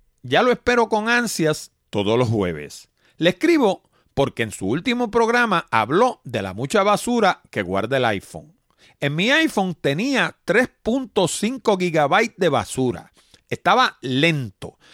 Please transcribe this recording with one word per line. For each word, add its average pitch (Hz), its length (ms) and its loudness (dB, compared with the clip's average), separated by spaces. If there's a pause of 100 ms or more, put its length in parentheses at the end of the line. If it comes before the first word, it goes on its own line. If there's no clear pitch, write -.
(220)
Ya 135 200 0
lo 247 80 2
espero 240 380 0
con 220 220 -2
ansias 208 640 -2 (180)
todos 104 280 0
los 123 100 2
jueves. 90 600 -4 (300)
Le 165 120 2
escribo 285 520 2 (320)
porque 123 300 0
en 107 60 -6
su 95 160 -8
último 233 440 -2
programa 233 600 0
habló 131 540 0
de 117 160 -6
la 95 140 -6
mucha 143 280 0
basura 214 680 0
que 107 120 -4
guarda 98 360 -2
el 123 80 2
iPhone. 85 500 -6 (440)
En 147 160 -2
mi 202 140 0
iPhone 233 440 0
tenía 185 680 -2
tres 233 240 0 (140)
punto 220 460 0
cinco 233 480 0
gigabytes 175 640 0
de 180 100 0
basura. 123 600 -2 (400)
Estaba 220 500 0
lento. 135 760 -2 (160)